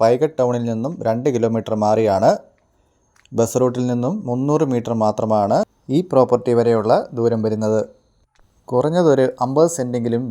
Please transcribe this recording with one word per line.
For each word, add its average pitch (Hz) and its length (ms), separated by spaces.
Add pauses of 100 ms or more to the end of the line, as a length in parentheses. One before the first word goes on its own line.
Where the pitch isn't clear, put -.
പൈകട്ട് 127 380
ടൗണിൽ 123 320
നിന്നും 117 220 (140)
രണ്ട് 123 280
കിലോമീറ്റർ 110 380 (100)
മാറിയാണ്. 107 480 (1080)
ബസ് 113 240
റൂട്ടിൽ 123 300
നിന്നും 123 240 (140)
മുന്നൂറ് 131 440
മീറ്റർ 117 200 (120)
മാത്രമാണ് 110 520 (380)
ഈ 165 40 (120)
പ്രോപ്പർട്ടി 123 480
വരെയുള്ള 113 340 (240)
ദൂരം 117 280
വരുന്നത്. 110 360 (880)
കുറഞ്ഞതൊരു 143 540 (200)
അമ്പത് 156 320
സെൻറ്റെങ്കിലും 123 540